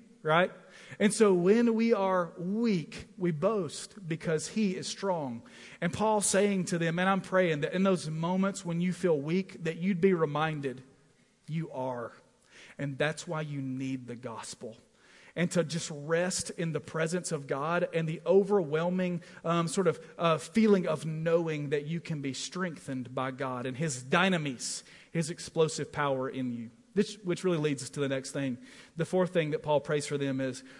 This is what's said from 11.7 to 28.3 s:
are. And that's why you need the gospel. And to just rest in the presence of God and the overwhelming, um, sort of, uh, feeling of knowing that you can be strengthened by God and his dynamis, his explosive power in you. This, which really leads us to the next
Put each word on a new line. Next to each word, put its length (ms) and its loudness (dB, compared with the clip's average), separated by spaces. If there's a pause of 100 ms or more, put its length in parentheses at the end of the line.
are. 420 -6 (680)
And 180 -6
that's 320 -2
why 140 -4
you 180 -6
need 460 -6
the 100 -10
gospel. 640 -12 (560)
And 160 0
to 140 2
just 300 -6
rest 600 -2
in 160 -2
the 80 -4
presence 500 -4
of 160 -4
God 460 0
and 160 0
the 160 -6
overwhelming, 960 2 (240)
um, 240 2
sort 200 2
of, 120 0 (180)
uh, 200 4
feeling 480 4
of 180 -2
knowing 640 0
that 160 -2
you 140 -4
can 220 -6
be 100 -4
strengthened 840 -8
by 180 -2
God 340 -6
and 100 -4
his 260 -4
dynamis, 800 0 (300)
his 160 -2
explosive 640 -2
power 340 0
in 260 -4
you. 180 -8 (240)
This, 280 0
which 220 -2
really 140 2
leads 240 0
us 80 -10
to 100 -6
the 80 0
next 220 -4